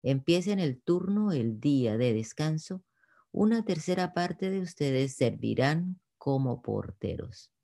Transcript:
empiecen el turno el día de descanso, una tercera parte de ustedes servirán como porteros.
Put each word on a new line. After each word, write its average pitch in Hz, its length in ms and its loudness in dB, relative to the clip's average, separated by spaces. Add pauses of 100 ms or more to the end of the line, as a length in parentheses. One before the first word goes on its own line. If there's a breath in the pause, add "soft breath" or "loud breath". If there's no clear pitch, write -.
empiecen 170 580 2
el 139 220 -2
turno 190 520 0
el 113 260 0
día 123 380 2
de 120 160 2
descanso, 156 720 -4 (480 soft breath)
una 220 320 2
tercera 180 480 -2
parte 180 360 -2
de 190 120 -2
ustedes 135 560 0
servirán 127 840 0 (180)
como 135 440 0
porteros. - 880 -6 (120)